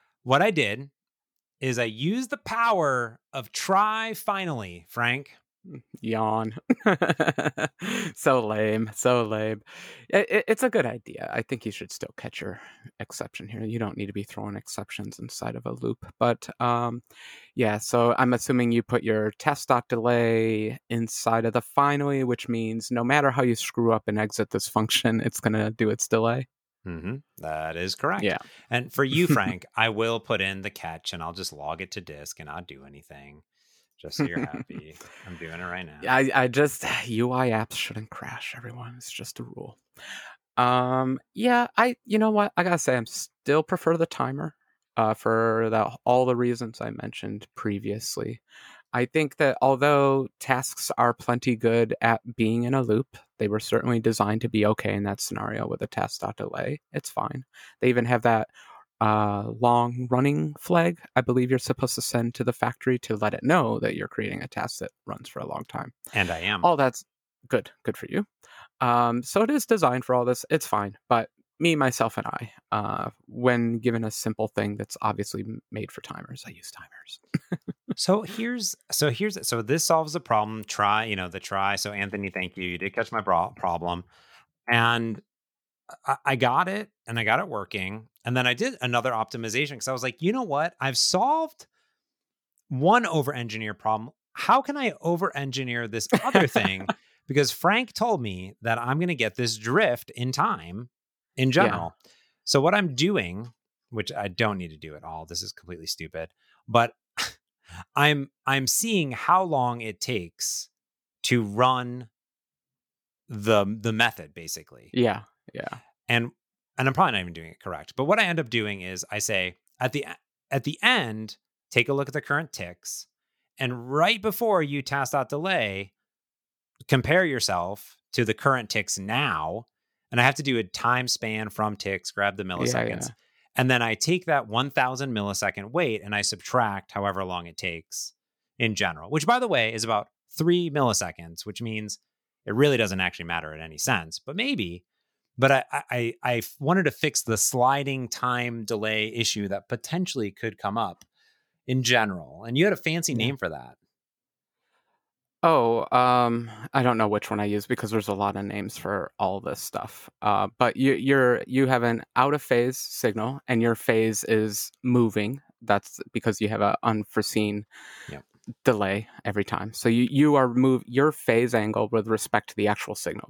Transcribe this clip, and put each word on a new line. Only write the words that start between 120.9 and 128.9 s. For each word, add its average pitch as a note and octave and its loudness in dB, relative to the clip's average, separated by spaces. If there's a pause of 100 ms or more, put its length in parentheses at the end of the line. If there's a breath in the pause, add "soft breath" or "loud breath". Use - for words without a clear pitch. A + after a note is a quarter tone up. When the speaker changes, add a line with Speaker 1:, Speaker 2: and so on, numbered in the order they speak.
Speaker 1:
take A#2+ 4
a C#3+ 0
look C#3 0
at B2+ -8
the D3 -4
current D3+ -4
ticks. - -12 (500)
And B2 -4
right F3+ 4
before G#3 2
you C#3+ -2
test C#3 -2
dot C3+ 0
delay, A#2+ -2 (920)
compare D3+ 4
yourself G2+ -2 (180)
to A#2+ 2
the G#2+ 2
current B2+ 0
ticks - -2